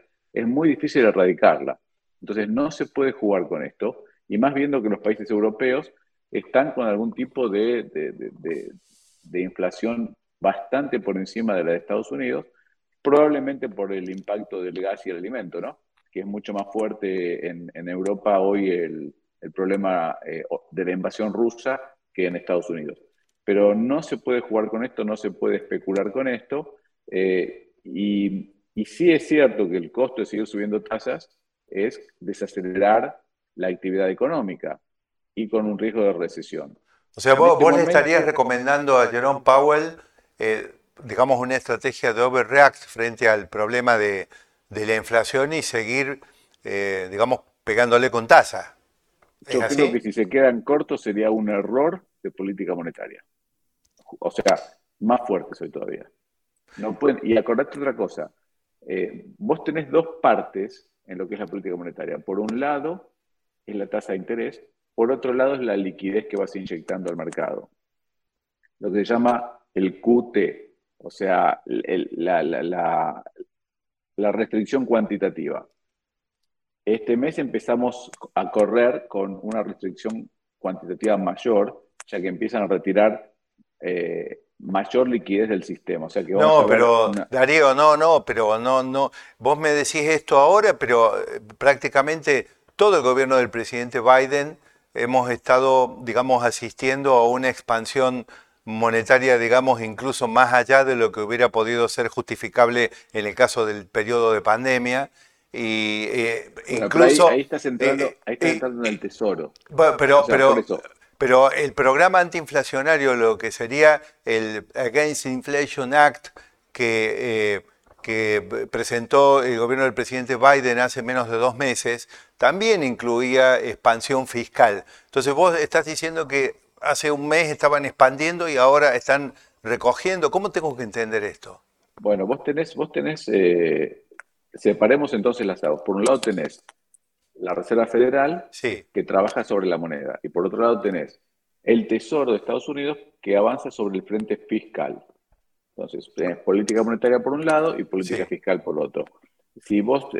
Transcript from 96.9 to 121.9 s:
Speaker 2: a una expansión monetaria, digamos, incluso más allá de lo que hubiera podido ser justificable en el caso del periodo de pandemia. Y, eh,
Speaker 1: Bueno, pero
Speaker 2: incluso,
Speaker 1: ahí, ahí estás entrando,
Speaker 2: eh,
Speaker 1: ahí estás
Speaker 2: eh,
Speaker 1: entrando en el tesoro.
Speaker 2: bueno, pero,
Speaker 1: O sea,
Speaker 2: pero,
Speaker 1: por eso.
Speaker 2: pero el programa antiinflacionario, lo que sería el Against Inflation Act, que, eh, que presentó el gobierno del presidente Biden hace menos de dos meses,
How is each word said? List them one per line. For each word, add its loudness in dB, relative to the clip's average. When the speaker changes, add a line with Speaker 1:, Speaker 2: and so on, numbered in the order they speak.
Speaker 2:
a 6
una -2
expansión -4
monetaria, 2
digamos, 2
incluso -6
más 4
allá 4
de 2
lo 2
que -8
hubiera 2
podido 0
ser -4
justificable 0
en -4
el -6
caso 2
del -6
periodo 0
de 0
pandemia. 0
Y, -4
eh, -4
Speaker 1:
Bueno, -20
pero -4
Speaker 2:
incluso, 6
Speaker 1:
ahí, 6
ahí 0
estás -8
entrando, 0
Speaker 2:
eh, -8
Speaker 1:
ahí -6
estás 0
Speaker 2:
eh, 0
Speaker 1:
entrando -6
en -2
el -10
tesoro. -6
Speaker 2:
bueno, 4
pero, 6
Speaker 1:
O 0
sea, 2
Speaker 2:
pero, 6
Speaker 1:
por 4
eso. -6
Speaker 2:
pero 6
el -4
programa 4
antiinflacionario, 0
lo 2
que -8
sería 4
el -2
Against -2
Inflation -4
Act, 4
que, 0
eh, -8
que -2
presentó 4
el -2
gobierno 0
del 0
presidente -4
Biden 4
hace -2
menos -4
de -2
dos 0
meses, -4